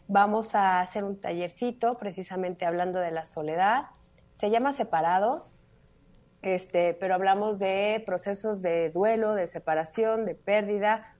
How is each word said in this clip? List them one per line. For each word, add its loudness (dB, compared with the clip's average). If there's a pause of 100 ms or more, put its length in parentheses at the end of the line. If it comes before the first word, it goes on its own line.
Vamos 2
a 4
hacer -4
un -6
tallercito, -2
precisamente -6
hablando 0
de -2
la -4
soledad. 0 (480)
Se -2
llama 2
Separados, 0 (920)
este, 0
pero -2
hablamos 2
de 0
procesos -4
de 0
duelo, 2
de -2
separación, -2
de -6
pérdida, 0